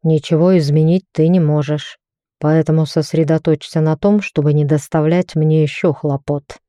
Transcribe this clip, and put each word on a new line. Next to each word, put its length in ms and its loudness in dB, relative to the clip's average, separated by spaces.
"Ничего 560 2
изменить 540 2
ты 160 0
не 120 2
можешь, 600 -2
поэтому 480 0
сосредоточься 920 -2
на 160 0
том, 240 0
чтобы 320 -2
не 120 2
доставлять 720 -2
мне 260 2
еще 320 -2
хлопот". 640 -6